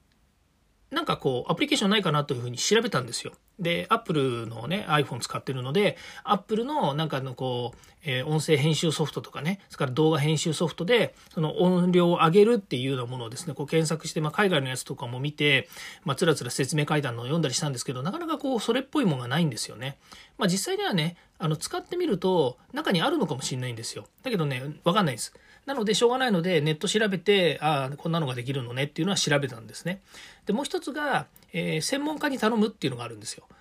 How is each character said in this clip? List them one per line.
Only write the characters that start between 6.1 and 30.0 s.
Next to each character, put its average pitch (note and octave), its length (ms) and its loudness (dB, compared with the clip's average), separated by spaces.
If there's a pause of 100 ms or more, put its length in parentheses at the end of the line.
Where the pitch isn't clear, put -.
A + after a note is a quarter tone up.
Apple A3 420 0
の B3 300 0
な D#3+ 100 0
ん D3+ 40 -4
か C3+ 120 -4
の C3 140 -8
こ B2 400 -4
う、 - 20 -20 (260)
え C3 200 -2
ー、 - 20 -8
音 D3+ 160 0
声 D#3 160 4
編 D#3 160 4
集 D3+ 180 2
ソ D3+ 140 0
フ - 80 -6
ト C3 80 -6
と - 80 -16
か - 140 -10
ね、 G3 160 -2 (100)
そ - 80 -14
れ D3+ 80 -2
か - 0 -
ら B2+ 60 -2
動 D#3 180 4
画 D#3+ 80 4
編 D3+ 220 2
集 E3 140 -2
ソ F3 120 -2
フ D3 100 -4
ト - 80 -6
で、 G#3 300 4 (180)
そ F3 100 -2
の D#3 200 0
音 F3+ 300 4
量 F3 200 6
を F3 40 4
上 D#3+ 160 6
げ G3+ 140 10
る A#3 80 6
っ A#3+ 40 4
て - 180 -4
い B2 120 0
う - 20 0
よ C3+ 60 0
う - 20 -2
な B2 80 -4
も B2 140 -8
の A#2+ 60 -8
を A2+ 40 -10
で C#3 80 -12
す - 80 -10
ね、 D3 80 -8
こ C#3+ 120 -8
う - 20 -8
検 D#3+ 200 2
索 D#3+ 200 -4
し - 60 -8
て、 F3 60 -2
ま D3+ 100 0
あ、 - 20 -2
海 G#3 180 4
外 D3+ 140 2
の C3 60 -4
や B2+ 80 -6
つ - 60 -8
と - 120 -10
か - 100 -8
も B2 140 -8
見 C#3+ 120 -2
て、 C#3+ 380 4 (360)
ま C#3 80 0
あ、 - 20 -2
つ F3+ 100 0
ら E3 80 6
つ - 100 -2
ら A#2+ 60 -6
説 C#3 260 -2
明 D3 140 2
書 D3+ 80 2
い C#3+ 60 2
て C3+ 40 -4
あ A#2+ 40 -2
る A#2 60 -8
の A#2 40 -8
を A#2+ 40 -8
読 C#3+ 120 0
ん E3+ 60 2
だ C#3+ 60 0
り C3 40 -2
し - 60 -2
た D3+ 100 -2
ん - 20 -2
で B2+ 60 -6
す - 80 -8
け C3+ 80 -4
ど、 B2 80 -6
な D#3 100 -2
か D4+ 60 -6
な E4+ 80 -8
か D#4+ 140 -4
こ C4 160 0
う、 A3 40 0
そ A3+ 140 0
れ B3+ 80 0
っ - 20 -10
ぽ C#4+ 200 0
い - 20 4
も F3 60 4
の C3+ 80 0
が A#2+ 80 -6
な C3+ 100 0
い F3 80 4
ん D3 60 2
で A#2 60 -8
す - 120 -6
よ - 60 -16
ね。 C3 240 -8 (400)
ま A#3+ 60 2
あ、 F#3+ 40 2
実 G3 220 -2
際 F#4+ 60 0
に G#4 60 -4
は D#4+ 120 0
ね、 E3+ 220 0 (200)
あ E3+ 100 -2
の、 D#3 80 0
使 - 220 -6
っ F4+ 80 -6
て F4+ 120 -6
み F4+ 100 0
る A3+ 100 0
と、 E3+ 400 2 (160)
中 D4+ 180 -2
に F3 120 2
あ B3+ 80 2
る E4 80 0
の G#3 80 0
か D3 80 -6
も C3 80 -8
し - 100 -6
れ B2+ 80 -6
な B2+ 60 -6
い A#2+ 60 -6
ん - 20 -10
で A2+ 80 -12
す - 120 -10
よ。 - 120 -14 (160)
だ C4 80 -6
け A3 60 0
ど D#3 100 0
ね、 B2+ 160 -4 (200)
わ E3+ 100 2
か G#3 100 4
ん - 20 4
な C#3+ 60 2
い A#2+ 40 -6
で - 60 -10
す。 - 120 -10 (320)
な C#4 80 -6
の B3+ 100 -2
で、 G#3 120 2
し - 80 4
ょ A#3+ 60 6
う - 20 -
が B3+ 80 2
な C4 80 2
い A#3 40 2
の E3+ 120 4
で、 F3 180 2
ネ D#3 120 2
ッ - 20 -2
ト G3 120 -4
調 G#3 120 0 (100)
べ G3 80 0
て、 F#3 460 4
「あ C#3 280 2
あ、 D3 60 -10
こ - 120 -8
ん - 20 0
な E3 80 0
の D3+ 80 0
が B2+ 80 -4
で B2 80 -6
き C3 100 -4
る C3+ 80 -4
の A#2+ 140 -10
ね」 C3 100 -2
っ - 20 -2
て - 140 -6
い - 20 0
う F3 40 0
の G3+ 60 0
は - 40 0
調 D3 220 2
べ C#3 80 0
た A#2 100 -12
ん A2 80 -18
で G#2 80 -18
す - 100 -14
ね。 F#3 200 -6 (420)